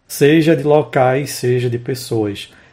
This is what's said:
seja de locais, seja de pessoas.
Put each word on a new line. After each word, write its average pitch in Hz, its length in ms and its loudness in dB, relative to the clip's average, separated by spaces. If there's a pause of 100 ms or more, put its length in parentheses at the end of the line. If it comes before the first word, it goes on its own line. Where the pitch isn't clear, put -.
seja 156 480 4
de 139 80 -4
locais, 143 680 2
seja 123 380 -2
de 120 100 -4
pessoas. 113 720 -6 (220)